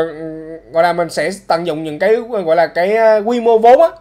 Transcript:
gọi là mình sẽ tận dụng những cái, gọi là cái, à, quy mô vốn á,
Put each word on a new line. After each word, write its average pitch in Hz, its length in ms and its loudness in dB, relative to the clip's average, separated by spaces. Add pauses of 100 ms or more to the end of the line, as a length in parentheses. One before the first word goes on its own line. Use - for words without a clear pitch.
(720)
gọi 165 120 2
là 175 100 2
mình 170 160 -4
sẽ 160 200 -4 (180)
tận 170 200 -2
dụng 156 160 -6
những 151 160 -10
cái, 220 160 2 (300)
gọi 160 100 2
là 165 120 0
cái, 180 280 -2
à, 220 220 2
quy 226 220 -2
mô 226 180 2
vốn 240 240 6
á, 330 60 4 (140)